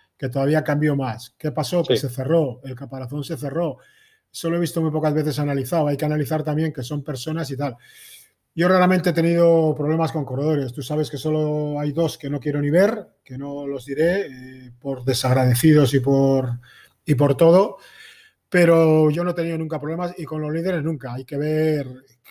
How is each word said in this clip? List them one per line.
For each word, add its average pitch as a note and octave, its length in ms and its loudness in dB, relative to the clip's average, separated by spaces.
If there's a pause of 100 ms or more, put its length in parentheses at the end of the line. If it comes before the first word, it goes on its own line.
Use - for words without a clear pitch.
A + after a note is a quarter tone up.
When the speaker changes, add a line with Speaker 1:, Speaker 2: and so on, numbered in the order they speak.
(180)
Speaker 1:
que C3 120 -6
todavía D3 340 2
cambió D3 320 0
más. A#2+ 420 -6
¿Qué D3+ 140 -6
pasó? D#3+ 320 -2
Que C3 140 2
Speaker 2:
Sí. C#3 100 -4
Speaker 1:
se - 60 -4
cerró, C3+ 500 0
el B2+ 120 -10
caparazón C3 500 -10
se E3 120 -8
cerró. C#3+ 400 -4 (540)
Eso - 180 -8
lo E3 60 -2
he E3+ 40 -2
visto E3 220 -2
muy D#3+ 100 0
pocas D3+ 220 0
veces D3 260 -2
analizado. D3 480 0
Hay C#3+ 100 -2
que D3+ 80 -4
analizar D3+ 380 -2
también D3+ 280 -2
que C3+ 120 -8
son D3 200 -6
personas D3+ 480 -6
y C3 60 -6
tal. C3+ 180 -4 (800)
Yo E3+ 140 0
raramente F#3 400 4
he E3 40 0
tenido E3 600 4
problemas D#3 380 0
con D#3 100 -4
corredores. C3+ 480 -2
Tú C#3 100 -10
sabes D3+ 280 -2
que D3 80 -10
solo D3+ 600 -2
hay D3 120 -2
dos D#3 260 -2
que C#3 120 -10
no C#3+ 100 -4
quiero D3 220 -2
ni C#3+ 80 0
ver, G3 380 4 (160)
que B2+ 140 -14
no C#3+ 300 -10
los C3+ 180 -8
diré, E3 420 0
eh, C3 520 -18
por C3 240 -6
desagradecidos B2+ 880 4
y C#3 60 4
por, C3+ 600 2 (460)
y D3 100 2
por C3+ 200 2
todo. E3+ 420 6 (720)
Pero E3 600 6
yo E3 120 -2
no F3 80 -2
he E3+ 40 -6
tenido E3 220 -4
nunca D#3+ 220 -6
problemas E3+ 380 -6
y E3 80 -8
con D#3 160 -6
los D3+ 100 -4
líderes E3+ 320 -2
nunca. C#3 300 -6
Hay C3 120 -10
que C#3+ 120 -8
ver D#3 480 0 (460)